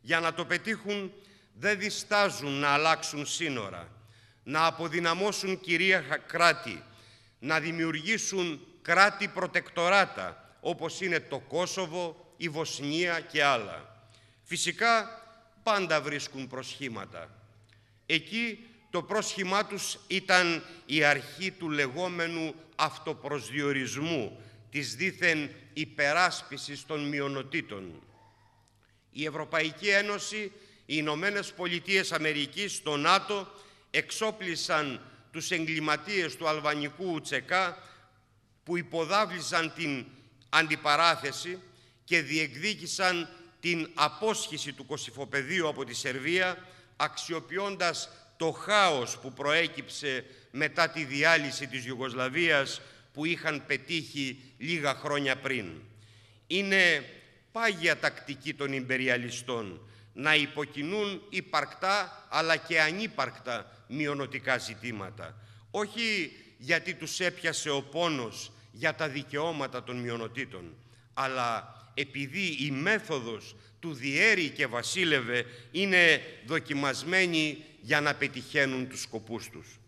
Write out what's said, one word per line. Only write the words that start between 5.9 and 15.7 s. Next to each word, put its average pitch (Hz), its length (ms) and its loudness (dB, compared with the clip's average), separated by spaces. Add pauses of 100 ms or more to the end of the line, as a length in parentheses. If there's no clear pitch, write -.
κράτη, 156 680 2 (560)
να 156 200 0
δημιουργήσουν 165 1000 -2 (220)
κράτη 196 460 6
προτεκτοράτα, 175 1300 0
όπως 165 400 -4
είναι 175 180 0
το 139 200 -6
Κόσοβο, 175 1000 -4
η 160 120 -4
Βοσνία 156 680 -2
και 151 240 2
άλλα. 104 640 0 (360)
Φυσικά, 214 760 0 (420)
πάντα 180 380 4